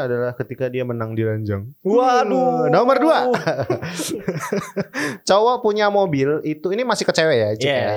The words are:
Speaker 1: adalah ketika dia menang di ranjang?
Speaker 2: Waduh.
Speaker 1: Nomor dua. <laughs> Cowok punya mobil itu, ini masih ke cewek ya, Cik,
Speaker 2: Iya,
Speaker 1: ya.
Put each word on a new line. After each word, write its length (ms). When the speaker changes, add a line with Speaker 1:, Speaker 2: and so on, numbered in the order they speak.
Speaker 1:
adalah 300
ketika 340
dia 160
menang 300
di 100
ranjang? 600
Speaker 2:
Waduh. 920
Speaker 1:
Nomor 260
dua. 200
<laughs> 720
Cowok 380
punya 280
mobil 540
itu, 280
ini 120
masih 220
ke 80
cewek 240
ya, 160
Cik, 100
Speaker 2:
Iya, 120
Speaker 1:
ya. 100